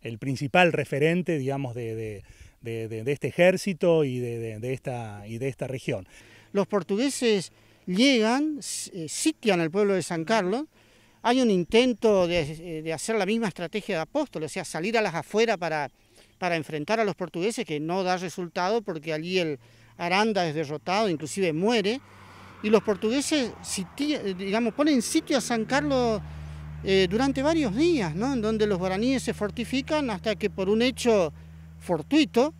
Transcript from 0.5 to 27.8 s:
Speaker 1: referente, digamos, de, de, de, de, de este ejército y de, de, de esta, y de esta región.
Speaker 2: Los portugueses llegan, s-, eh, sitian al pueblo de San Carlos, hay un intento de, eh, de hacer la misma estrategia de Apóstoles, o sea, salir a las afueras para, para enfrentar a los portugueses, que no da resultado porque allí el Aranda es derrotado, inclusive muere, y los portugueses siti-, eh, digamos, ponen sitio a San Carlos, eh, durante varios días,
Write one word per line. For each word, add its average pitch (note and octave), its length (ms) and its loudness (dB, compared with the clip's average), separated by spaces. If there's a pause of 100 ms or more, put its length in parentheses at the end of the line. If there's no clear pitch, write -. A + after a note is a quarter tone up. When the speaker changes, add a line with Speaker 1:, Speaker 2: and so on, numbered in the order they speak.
Speaker 1:
referente, D#3 640 0
digamos, C3+ 340 -4
de, A2+ 220 -6
de, A2 280 -8 (380)
de, A2+ 260 -8
de, A2 160 -8
de C3 80 -2
este C#3 180 -4
ejército F3 720 4
y B2+ 160 -2
de, A#2+ 180 -4
de, A2+ 220 -8
de B2+ 140 -4
esta, A#2 540 -10
y A2+ 120 -8
de C3 80 -4
esta C3+ 180 -6
región. B2 420 -6 (440)
Speaker 2:
Los G3 160 0
portugueses G#3 840 0 (360)
llegan, B3+ 720 2
s-, - 340 -10
eh, D#3+ 160 -8
sitian G#3+ 500 0
al E3 120 0
pueblo G3+ 240 2
de F3+ 80 0
San E3 200 -4
Carlos, G#3+ 420 0 (580)
hay B3 180 4
un A#3+ 80 4
intento G#3 760 4
de, F3 140 2
eh, D#3+ 420 -6
de D#3+ 100 -4
hacer A3 220 -4
la G3+ 100 2
misma A3+ 220 0
estrategia F#3 480 -6
de D#3+ 60 -2
Apóstoles, D#3+ 500 -4
o - 20 -12
sea, F#3 100 -6
salir F3+ 340 -2
a A3+ 40 4
las F#3+ 140 0
afueras G#3 420 0
para, D#3 340 -4 (460)
para F3 180 0
enfrentar D#3 440 -2
a A3+ 40 2
los G3 120 0
portugueses, F#3+ 500 -4
que D3+ 140 -4
no E3+ 240 -2
da F3+ 140 0
resultado F#3 640 -4
porque D#3+ 300 -8
allí E3+ 280 -2
el D#3 200 -2 (380)
Aranda F#3 500 2
es D3 80 -2
derrotado, E3 540 -2
inclusive E3 440 -2
muere, G#3 460 0 (640)
y G#3 60 -2
los G#3+ 120 6
portugueses A#3 680 0 (100)
siti-, C4+ 540 -4
eh, G3 200 -4
digamos, G3+ 380 0
ponen D4 280 4
sitio D#4+ 360 0
a A#3 40 2
San A3+ 240 -2
Carlos, B3+ 560 0 (600)
eh, F#3+ 260 4
durante C4 320 2
varios C#4+ 340 2
días, B3+ 400 2